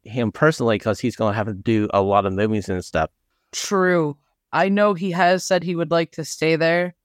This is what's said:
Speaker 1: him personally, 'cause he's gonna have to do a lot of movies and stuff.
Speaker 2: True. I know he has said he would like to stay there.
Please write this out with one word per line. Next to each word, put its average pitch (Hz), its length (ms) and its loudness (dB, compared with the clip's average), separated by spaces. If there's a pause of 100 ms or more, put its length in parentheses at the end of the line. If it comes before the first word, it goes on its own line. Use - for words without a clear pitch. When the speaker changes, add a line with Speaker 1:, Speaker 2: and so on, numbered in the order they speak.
Speaker 1:
him 113 280 -4
personally, 120 480 2
'cause 107 220 -2
he's 117 160 -4
gonna 104 180 0
have 107 120 -4
to 107 60 -8
do 107 400 0
a 98 80 2
lot 98 240 2
of 95 60 -2
movies 107 380 -2
and 90 160 -4
stuff. 78 240 -2 (420)
Speaker 2:
True. 175 640 0 (380)
I 175 160 2
know 208 240 2
he 180 180 -4
has 180 320 2
said 180 200 0
he 175 120 -4
would 165 160 -4
like 165 220 0
to 160 100 -10
stay 160 320 0
there. 170 500 0